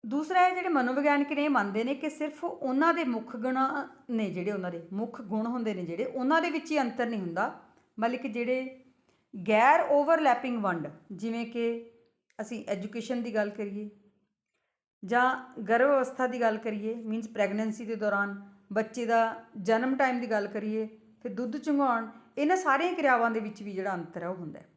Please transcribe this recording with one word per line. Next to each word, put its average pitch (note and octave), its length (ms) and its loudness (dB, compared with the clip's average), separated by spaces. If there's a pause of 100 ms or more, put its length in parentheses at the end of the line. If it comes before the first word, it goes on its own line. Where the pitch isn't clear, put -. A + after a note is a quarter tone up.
ਦੂਸਰਾ D4+ 360 2
ਹੈ F#4 100 8
ਜਿਹੜੇ F4+ 180 -2
ਮਨੋਵਿਗਿਆਨਕ C#4+ 640 4
ਨੇ C#4+ 120 2
ਇਹ D4+ 60 2
ਮੰਨਦੇ G#3 340 2
ਨੇ C4+ 100 0
ਕਿ D4+ 160 -4
ਸਿਰਫ D4+ 340 -6
ਉਹਨਾਂ D4 500 0
ਦੇ E4+ 100 0
ਮੁੱਖ A#3 320 -4
ਗੁਣਾਂ C4 500 0 (240)
ਨੇ, A3 200 0
ਜਿਹੜੇ F3+ 220 -4
ਉਹਨਾਂ F#3 180 -4
ਦੇ E3+ 100 -8 (120)
ਮੁੱਖ A#3 300 -6
ਗੁਣ G#3+ 240 -2
ਹੁੰਦੇ A#3 280 -2
ਨੇ F#3 100 -6
ਜਿਹੜੇ, E3+ 200 -4
ਉਹਨਾਂ C4+ 380 2
ਦੇ E4+ 80 0
ਵਿੱਚ D4+ 200 -4
ਹੀ D4+ 100 2
ਅੰਤਰ A#3+ 260 0
ਨਹੀਂ A3+ 140 -4
ਹੁੰਦਾ, F3+ 260 -2 (520)
ਬਲਕਿ B3 300 -2
ਜਿਹੜੇ B3+ 540 -2 (520)
ਗੈਰ A3+ 560 6
ਓਵਰਲੈਪਿੰਗ C#4+ 720 4
ਵੰਡ, E3+ 260 -2 (240)
ਜਿਵੇਂ A3+ 340 -4
ਕਿ A#3 460 -4 (460)
ਅਸੀਂ A3 300 -8
ਐਜੂਕੇਸ਼ਨ A3 540 -4
ਦੀ A3 120 -6
ਗੱਲ G#3 160 0
ਕਰੀਏ G#3 380 -8 (1120)
ਜਾਂ A#3+ 220 2 (380)
ਗਰਭ A#3+ 340 4
ਅਵਸਥਾ C4 300 0
ਦੀ A#3+ 140 -4
ਗੱਲ A3 180 2
ਕਰੀਏ, A3 360 -4
ਮੀਨਜ਼ A3 340 -6
ਪ੍ਰੈਗਨੈਂਸੀ G#3+ 580 -2
ਦੇ A3 100 -6
ਦੌਰਾਨ G3+ 400 0 (360)
ਬੱਚੇ A3 340 -2
ਦਾ A3+ 180 6 (340)
ਜਨਮ A3+ 380 2
ਟਾਈਮ B3+ 240 2
ਦੀ A#3 100 -6
ਗੱਲ G#3 180 0
ਕਰੀਏ, G#3+ 380 -4 (360)
ਫਿਰ G3+ 120 -8
ਦੁੱਧ A#3+ 220 -4
ਚੁੰਘਾਉਣ, C4 540 0 (280)
ਇਹਨਾਂ D4+ 200 4
ਸਾਰੀਆਂ E4 360 2
ਕਿਰਿਆਵਾਂ B3 360 4
ਦੇ A3 100 -2
ਵਿੱਚ G#3+ 220 -8
ਵੀ G3+ 100 -10
ਜਿਹੜਾ F#3+ 220 -2
ਅੰਤਰ E3+ 280 -8
ਹੈ F3 60 -6
ਉਹ F#3+ 80 -6
ਹੁੰਦਾ E3+ 240 -12
ਹੈ। - 160 -20